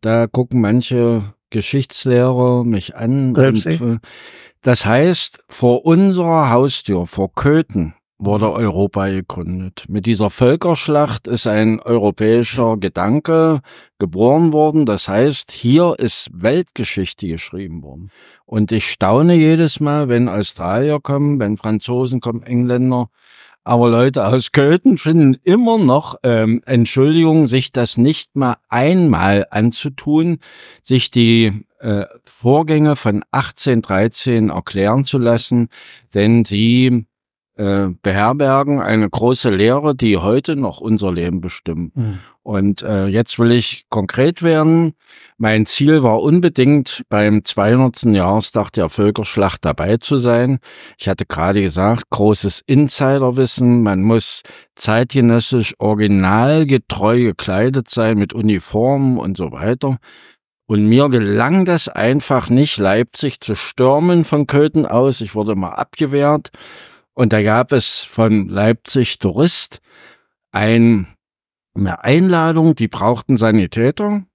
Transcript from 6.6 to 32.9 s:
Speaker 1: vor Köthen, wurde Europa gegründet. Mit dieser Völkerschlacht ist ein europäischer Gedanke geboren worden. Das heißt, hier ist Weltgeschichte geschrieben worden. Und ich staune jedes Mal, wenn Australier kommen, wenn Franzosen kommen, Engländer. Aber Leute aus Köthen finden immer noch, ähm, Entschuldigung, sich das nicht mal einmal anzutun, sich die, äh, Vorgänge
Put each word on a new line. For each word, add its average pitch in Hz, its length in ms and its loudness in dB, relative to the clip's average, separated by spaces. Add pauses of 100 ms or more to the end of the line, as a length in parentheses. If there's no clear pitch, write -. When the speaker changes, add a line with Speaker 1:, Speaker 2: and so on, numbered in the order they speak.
Speaker 1:
vor 95 300 -6
Köthen, 139 580 0 (240)
wurde 101 340 -2
Europa 98 580 -2
gegründet. 92 800 -8
Mit 98 160 -6
dieser 107 240 0
Völkerschlacht 147 1000 0
ist 120 180 -6
ein 110 360 0
europäischer 113 960 0
Gedanke 147 840 0 (400)
geboren 123 540 2
worden. 151 320 2
Das 104 220 -2
heißt, 123 440 0
hier 151 480 2
ist - 340 -4
Weltgeschichte 175 920 -4
geschrieben 85 560 -10
worden. 73 260 -18 (360)
Und 107 260 -2
ich 185 180 -2
staune 139 460 2
jedes 160 460 2
Mal, 147 280 -2
wenn 120 200 2
Australier 104 720 -4
kommen, 143 400 -2
wenn 104 180 -2
Franzosen 123 640 -4
kommen, 117 200 -6
Engländer. 123 680 0 (560)
Aber 120 240 4
Leute 120 380 2
aus 123 240 0
Köthen 170 440 2
finden 156 480 4
immer 226 340 2
noch, 151 460 2
ähm, 113 420 0
Entschuldigung, 151 840 2
sich 127 240 -2
das 120 260 -4
nicht 135 380 0
mal 131 220 -4 (120)
einmal 131 800 2
anzutun, 147 880 -2 (460)
sich 127 280 -2
die, 113 540 2 (140)
äh, 101 260 -4 (180)
Vorgänge 151 720 2